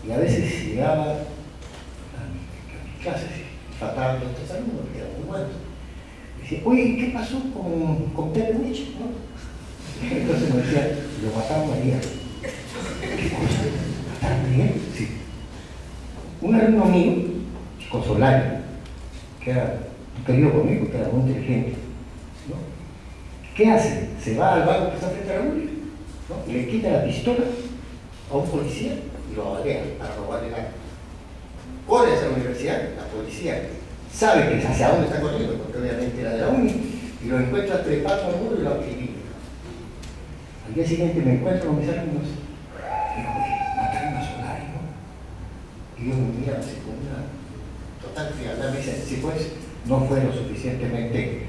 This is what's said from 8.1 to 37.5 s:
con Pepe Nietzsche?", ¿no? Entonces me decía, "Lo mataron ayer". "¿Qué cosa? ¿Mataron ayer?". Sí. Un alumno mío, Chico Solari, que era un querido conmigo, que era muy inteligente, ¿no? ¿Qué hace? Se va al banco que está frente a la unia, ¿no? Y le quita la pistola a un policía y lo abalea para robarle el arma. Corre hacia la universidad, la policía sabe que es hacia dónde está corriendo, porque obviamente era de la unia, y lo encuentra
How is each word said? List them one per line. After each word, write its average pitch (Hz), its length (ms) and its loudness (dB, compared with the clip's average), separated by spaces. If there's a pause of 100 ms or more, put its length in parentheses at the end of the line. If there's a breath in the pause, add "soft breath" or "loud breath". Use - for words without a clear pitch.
con 156 160 -2
Pepe 226 220 2
Nietzsche?", - 440 0
¿no? 240 140 -4 (960)
Entonces - 440 2
me 123 80 6
decía, 139 220 4 (380)
"Lo 110 160 -2
mataron 147 360 0
ayer". 127 260 2 (1000)
"¿Qué 370 280 -2
cosa? - 300 2 (540)
¿Mataron 131 400 2
ayer?". - 200 6 (220)
Sí. - 120 0 (1300 loud breath)
Un 214 140 4
alumno 220 300 8
mío, 180 280 8 (680)
Chico - 260 -2
Solari, 131 580 6 (800)
que 127 80 -2
era 113 280 2 (380)
un - 60 -8
querido 143 300 8
conmigo, 151 360 4
que - 80 -2
era 113 120 0
muy 127 200 4
inteligente, - 440 0 (760)
¿no? 156 80 -6 (1000)
¿Qué 214 140 10
hace? - 400 4 (140)
Se 113 140 0
va 185 180 6
al 160 100 6
banco - 260 4
que - 40 -4
está 180 140 -2
frente 196 240 -2
a - 20 0
la 202 60 0
unia, 302 240 0 (640)
¿no? - 60 -6 (160)
Y - 40 -4
le - 140 0
quita 214 200 2
la 147 140 4
pistola 240 400 2 (880)
a 139 40 0
un 143 120 2
policía - 460 0 (380)
y 110 40 -6
lo 104 100 -2
abalea 120 380 0 (160)
para - 160 -6
robarle 117 320 -4
el 117 60 -6
arma. 117 160 -4 (1160)
Corre 240 280 8
hacia - 160 4
la 131 60 2
universidad, - 460 0 (140)
la - 100 -8
policía - 640 -4 (420)
sabe - 380 6
que 147 80 4
es 135 80 2
hacia - 240 4
dónde - 160 6
está - 160 0
corriendo, 113 340 0
porque - 220 -6
obviamente 123 440 -2
era 113 120 -2
de 113 80 0
la - 80 4
unia, 226 240 6
y - 540 -4
lo 127 120 2
encuentra 196 440 2